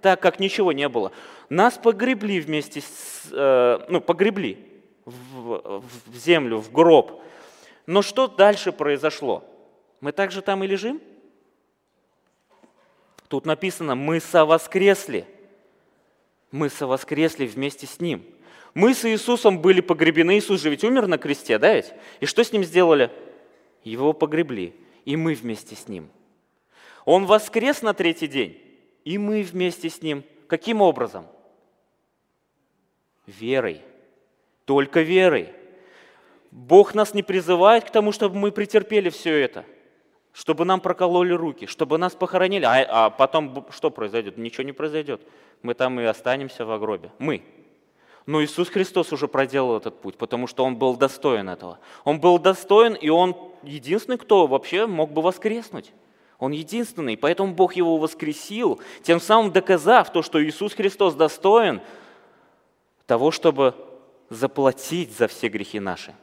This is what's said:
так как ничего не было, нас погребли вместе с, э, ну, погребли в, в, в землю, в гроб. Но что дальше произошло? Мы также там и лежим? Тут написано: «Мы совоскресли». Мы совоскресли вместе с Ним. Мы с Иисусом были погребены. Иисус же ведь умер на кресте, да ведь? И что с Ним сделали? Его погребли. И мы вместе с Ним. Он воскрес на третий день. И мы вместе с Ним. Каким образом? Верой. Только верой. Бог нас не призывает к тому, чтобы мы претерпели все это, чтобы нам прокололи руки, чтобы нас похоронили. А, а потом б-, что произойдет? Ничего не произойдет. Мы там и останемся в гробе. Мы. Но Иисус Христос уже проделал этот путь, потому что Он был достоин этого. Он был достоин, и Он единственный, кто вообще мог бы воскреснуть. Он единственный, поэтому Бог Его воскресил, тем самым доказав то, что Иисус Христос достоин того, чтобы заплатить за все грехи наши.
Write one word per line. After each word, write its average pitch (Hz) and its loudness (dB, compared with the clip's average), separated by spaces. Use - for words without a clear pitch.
так 185 2
как - 0
ничего 190 0
не 139 -2
было, 110 -4
нас 202 2
погребли 214 -2
вместе 151 -8
с, - -18
э, 127 2
ну, 175 0
погребли 175 -2
в, 120 -12
в, - -20
в 117 -20
землю, 131 2
в 107 -8
гроб. 156 6
Но 185 2
что 262 0
дальше 202 2
произошло? 143 -4
Мы 143 -8
также 196 -4
там 190 -4
и - -6
лежим? 208 -6
Тут 135 -6
написано: 160 -4
«Мы 151 -2
совоскресли». 165 2
Мы 143 -4
совоскресли 143 -4
вместе 135 -10
с - -16
Ним. 160 -6
Мы 220 4
с - -8
Иисусом 220 2
были 180 4
погребены. 165 2
Иисус 196 -2
же 151 0
ведь 143 -4
умер 233 2
на 165 0
кресте, 135 -2
да 175 4
ведь? - -2
И 139 -6
что - 0
с 233 0
Ним 208 0
сделали? 160 4
Его 123 -2
погребли. 147 -4
И 139 -6
мы 160 -2
вместе 113 -12
с - -20
Ним. 85 -14
Он 185 4
воскрес 220 2
на 214 0
третий 165 -2
день. 127 -4
И 170 -6
мы 208 -4
вместе 175 -6
с - -20
Ним. 147 -8
Каким 214 -2
образом? 117 0
Верой. 107 -6
Только 139 2
верой. 165 2
Бог 156 6
нас 208 0
не 202 -2
призывает 185 4
к - -18
тому, 214 2
чтобы 202 -4
мы 202 -2
претерпели 208 0
все 156 -2
это, 135 -2
чтобы 160 -2
нам 185 0
прокололи 180 0
руки, 165 -6
чтобы 147 -4
нас 180 -4
похоронили. 185 -2
А, 117 4
а 104 4
потом 135 0
б-, 131 -14
что - -4
произойдет? 107 -8
Ничего 117 -10
не 135 -10
произойдет. 147 -8
Мы 120 -4
там 127 -2
и 120 -4
останемся 127 -4
в 110 -6
гробе. 101 -6
Мы. 139 -6
Но 151 -2
Иисус 170 -4
Христос 185 -2
уже 143 -6
проделал 131 -2
этот - -10
путь, 98 -14
потому 123 -6
что 131 -2
Он 127 -2
был 127 0
достоин 127 -2
этого. 87 -14
Он 147 0
был 175 6
достоин, 202 4
и 156 -2
Он 180 2
единственный, 151 -6
кто 190 4
вообще 143 -2
мог 156 -2
бы 156 -2
воскреснуть. 185 -4
Он 135 -6
единственный, 156 -6
поэтому 175 -2
Бог 180 2
Его 170 0
воскресил, 156 -4
тем 170 2
самым 214 2
доказав 185 4
то, 170 0
что 156 0
Иисус 156 -4
Христос 190 0
достоин 160 2
того, 123 0
чтобы 139 0
заплатить 135 -2
за 113 0
все - -6
грехи 101 -8
наши. 92 -10